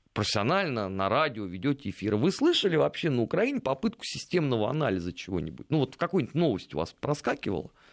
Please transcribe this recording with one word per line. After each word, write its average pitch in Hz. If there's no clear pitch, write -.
профессионально 110
на 95
радио 120
ведете 101
эфир. 104
Вы 139
слышали 220
вообще 147
на 123
Украине 226
попытку -
системного 127
анализа 101
чего-нибудь? 80
Ну, 156
вот -
в -
какой-нибудь -
новости 143
у 73
вас 82
проскакивало? 147